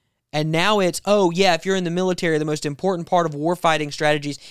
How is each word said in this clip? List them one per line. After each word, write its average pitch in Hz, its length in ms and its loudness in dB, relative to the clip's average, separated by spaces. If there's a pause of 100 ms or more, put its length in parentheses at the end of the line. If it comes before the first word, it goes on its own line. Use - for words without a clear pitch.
(360)
And 156 160 -2
now 190 280 2
it's, 180 260 0
"Oh, 196 240 4
yeah, 180 240 2
if 165 100 -2
you're 190 120 -2
in 190 80 -2
the 165 80 -4
military, 175 480 0
the 156 60 -2
most 151 200 -4
important 170 420 -4
part 170 200 2
of 151 60 -6
warfighting 156 600 0
strategies 151 460 -2 (120)